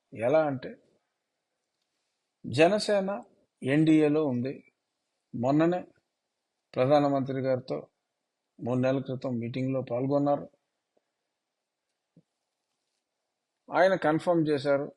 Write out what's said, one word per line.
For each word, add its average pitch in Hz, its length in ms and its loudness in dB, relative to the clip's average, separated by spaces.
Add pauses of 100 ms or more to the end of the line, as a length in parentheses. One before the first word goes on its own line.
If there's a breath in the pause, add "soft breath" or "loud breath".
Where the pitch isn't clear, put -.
(140)
ఎలా 143 320 0
అంటే, 147 300 -6 (1700)
జనసేన 196 800 0 (400)
ఎన్డీఏలో 156 640 4
ఉంది. 131 480 -6 (600)
మొన్ననే 151 500 2 (920)
ప్రధానమంత్రి 139 680 2
గారితో 131 460 -4 (760)
మూడు 123 160 -2
నెలల 131 200 0
క్రితం 131 380 -8
మీటింగ్లో 131 440 -4
పాల్గొన్నారు. 143 680 -2 (3250)
ఆయన 180 240 4
కన్ఫర్మ్ 160 520 0
చేశారు, 143 500 -2